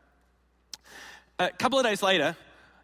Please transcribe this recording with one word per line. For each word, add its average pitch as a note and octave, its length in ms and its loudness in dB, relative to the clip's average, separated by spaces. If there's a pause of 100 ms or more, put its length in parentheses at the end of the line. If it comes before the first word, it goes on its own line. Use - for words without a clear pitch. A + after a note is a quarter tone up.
(1400)
A F3+ 100 2
couple B3+ 300 0
of C4 40 2
days G#3+ 200 0
later, E3+ 340 2 (460)